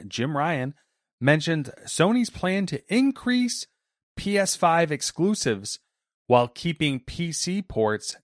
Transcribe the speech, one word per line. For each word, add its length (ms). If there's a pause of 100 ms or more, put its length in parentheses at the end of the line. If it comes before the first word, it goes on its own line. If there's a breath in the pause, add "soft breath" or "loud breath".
Jim 280
Ryan 380 (460)
mentioned 500 (140)
Sony's 460
plan 360
to 160 (100)
increase 760 (500)
P 200
S 200
five 340
exclusives 880 (480)
while 220
keeping 520
P 300
C 320
ports 600